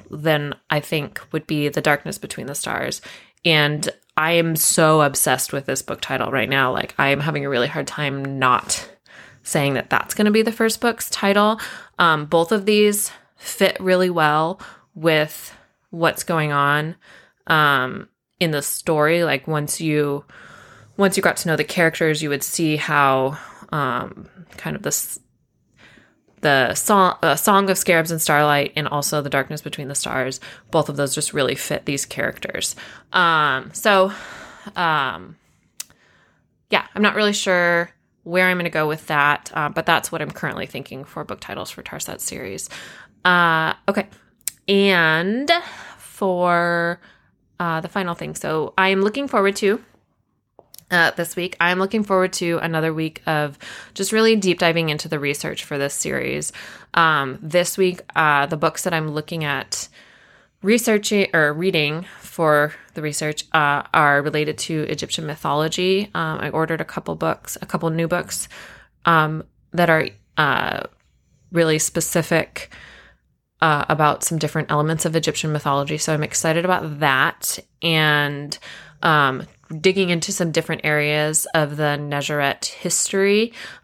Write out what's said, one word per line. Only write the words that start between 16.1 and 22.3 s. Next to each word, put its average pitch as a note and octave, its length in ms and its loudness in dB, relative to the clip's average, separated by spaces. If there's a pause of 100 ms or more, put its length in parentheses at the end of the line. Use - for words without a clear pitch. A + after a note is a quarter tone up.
going D#3 260 0
on, D3 440 0 (500)
um, C#3+ 640 2 (320)
in E3 100 0
the D3 100 -2
story. D#3+ 600 0
Like, C#3 240 -2
once D3 320 -4
you, D3 460 -2 (720)
once G3 180 4
you G3 80 0
got E3+ 140 2
to - 100 -6
know D#3+ 80 2
the D3+ 80 0
characters, D#3+ 580 0
you D#3 60 -4
would C#3+ 160 -4